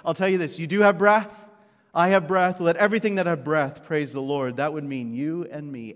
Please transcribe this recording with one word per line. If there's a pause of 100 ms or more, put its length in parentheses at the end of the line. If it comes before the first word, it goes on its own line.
I'll
tell
you
this,
you
do
have
breath. (440)
I
have
breath.
Let
everything
that
have
breath
praise
the
Lord.
That
would
mean
you
and
me,